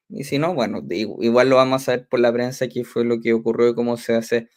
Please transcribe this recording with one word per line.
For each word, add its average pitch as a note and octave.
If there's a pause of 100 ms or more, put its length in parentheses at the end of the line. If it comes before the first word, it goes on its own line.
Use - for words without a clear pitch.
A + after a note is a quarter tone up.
Y -
si -
no, E3
bueno, G#2+
de E2+
igu-, G#2
igual B2
lo C3
vamos C3
a B2+
ver B2+
por B2
la A#2+
prensa B2
qué A#2+
fue A#2+
lo A#2
que A2+
ocurrió A#2
y A#2
cómo A#2+
se A#2
hace A#2